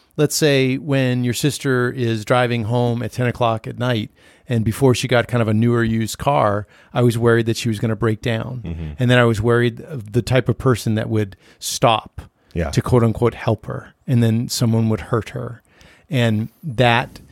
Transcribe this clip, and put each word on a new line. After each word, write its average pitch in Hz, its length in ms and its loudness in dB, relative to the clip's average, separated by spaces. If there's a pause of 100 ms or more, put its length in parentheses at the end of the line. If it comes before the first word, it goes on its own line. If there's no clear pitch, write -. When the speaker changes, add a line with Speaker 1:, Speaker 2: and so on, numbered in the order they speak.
(180)
Speaker 1:
let's 147 180 2
say, 135 420 2
when 131 460 0
your 123 100 0
sister 127 580 -2
is 117 320 -2
driving 120 420 0
home 120 360 0
at 117 120 -6
ten 123 140 -2
o'clock 113 400 -2
at 113 120 -10
night, 120 320 -2 (380)
and 117 140 0
before 120 300 2
she 123 140 -2
got 117 200 2
kind 120 140 0
of 107 60 0
a 110 60 2
newer 117 300 2
used 113 360 -2
car, 107 480 0 (260)
I 123 80 0
was 120 160 4
worried 117 300 4
that 113 100 -2
she - 120 -4
was 104 100 -2
gonna 113 160 -2
break 110 260 -2
down. 117 420 -6
Speaker 2:
Mm-hmm. 82 260 -8 (100)
Speaker 1:
And 123 100 2
then 123 80 6
I 120 80 6
was 113 160 2
worried 120 400 2
of 107 320 -12
the 120 80 2
type 127 260 0
of 120 120 0
person 117 360 0
that 113 140 -2
would 107 260 -2 (240)
stop - 600 0 (320)
Speaker 2:
Yeah. 80 180 -2
Speaker 1:
to - 100 0
quote 120 220 2
unquote 113 320 0
help - 320 -4
her, - 260 -12 (140)
and 120 160 2
then 113 260 0
someone 113 400 0
would 110 120 -2
hurt - 280 -4
her. 120 320 -12 (480)
And 117 380 0 (160)
that 123 560 0 (120)